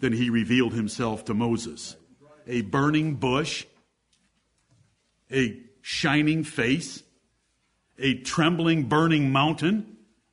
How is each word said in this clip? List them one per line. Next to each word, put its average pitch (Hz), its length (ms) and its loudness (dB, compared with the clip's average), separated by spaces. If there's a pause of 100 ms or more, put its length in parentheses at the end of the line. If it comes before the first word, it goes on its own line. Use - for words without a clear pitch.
and 117 100 2
he 120 140 0
revealed 117 440 2
himself 110 520 -4
to 117 80 -4
Moses. 113 640 -2 (500)
A 120 140 -2
burning 147 540 0
bush, 131 500 -2 (1600)
a 123 300 -2 (220)
shining 151 600 0
face, 135 600 -4 (960)
a 135 220 0
trembling, 165 640 2
burning 147 480 2
mountain. 156 680 0 (360)